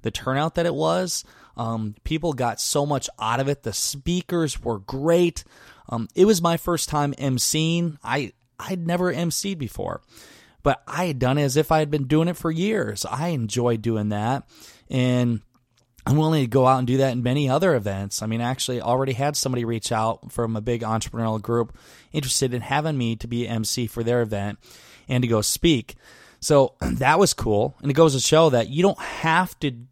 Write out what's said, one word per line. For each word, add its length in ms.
the 80
turnout 440
that 100
it 100
was. 500
Um, 460
people 300
got 280
so 240
much 240
out 200
of 100
it. 140
The 100
speakers 880
were 160
great. 640
Um, 260
it 100
was 160
my 140
first 320
time 280
emceeing. 840
I, 300
I'd 300
never 260
emceed 440
before, 440
but 260
I 180
had 140
done 180
it 60
as 140
if 120
I 100
had 120
been 160
doing 220
it 80
for 140
years. 540
I 240
enjoyed 520
doing 280
that. 380
And 520
I'm 120
willing 260
to 40
go 200
out 120
and 80
do 100
that 160
in 100
many 240
other 280
events. 460
I 40
mean, 160
I 80
actually 320
already 320
had 240
somebody 260
reach 260
out 440
from 240
a 40
big 200
entrepreneurial 600
group 360
interested 420
in 80
having 360
me 200
to 100
be 200
M 160
C 240
for 160
their 180
event 380
and 140
to 80
go 100
speak. 560
So 360
<clears throat> 40
that 380
was 140
cool. 480
And 80
it 40
goes 220
to 40
show 300
that 180
you 160
don't 160
have 640
to 100